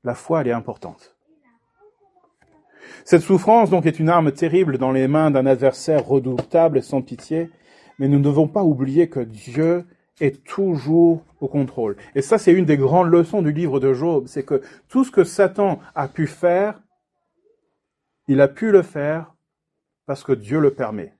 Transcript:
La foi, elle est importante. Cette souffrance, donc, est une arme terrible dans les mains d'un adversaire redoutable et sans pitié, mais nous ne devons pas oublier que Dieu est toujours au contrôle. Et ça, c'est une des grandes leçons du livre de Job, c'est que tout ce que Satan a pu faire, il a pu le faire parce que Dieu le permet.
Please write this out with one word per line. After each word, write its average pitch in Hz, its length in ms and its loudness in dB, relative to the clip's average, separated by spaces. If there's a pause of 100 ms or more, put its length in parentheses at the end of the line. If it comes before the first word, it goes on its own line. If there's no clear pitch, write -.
La 123 100 -6
foi, 160 280 -4
elle 123 80 -4
est - 20 -2
importante. 110 640 -12 (1900)
Cette 170 160 4
souffrance, 202 480 2
donc, 175 160 0
est 160 120 0
une 160 120 0
arme 165 220 2
terrible 160 460 -2
dans 131 140 -2
les 131 160 0
mains 151 240 0
d'un 135 140 0
adversaire 135 600 0
redoutable 135 720 0
et 123 40 0
sans 135 200 -6
pitié, 160 480 -8 (480)
mais 139 100 -2
nous 143 120 4
ne 139 40 0
devons 147 240 2
pas 160 160 -4
oublier 147 460 0
que 139 120 -8
Dieu 143 640 -6 (320)
est 143 240 -4
toujours 165 800 0 (160)
au 143 80 -8
contrôle. 127 480 -4 (180)
Et 139 80 -2
ça, 226 160 0
c'est 180 160 4
une 180 120 2
des 147 120 2
grandes 160 320 2
leçons 170 320 2
du 151 100 -2
livre 147 280 -4
de 135 140 0
Job, 139 340 -4
c'est 139 160 -10
que 135 180 -2 (280)
tout 269 140 0
ce 254 80 -4
que 190 120 4
Satan 190 560 -2 (140)
a 139 140 -6
pu 156 200 -6
faire, 190 540 -2 (1500)
il 139 140 4
a 139 60 8
pu 214 240 -2
le 196 100 8
faire 156 520 -8 (720)
parce 139 180 -10
que 139 100 0
Dieu 113 260 -4
le 143 140 2
permet. 107 460 -10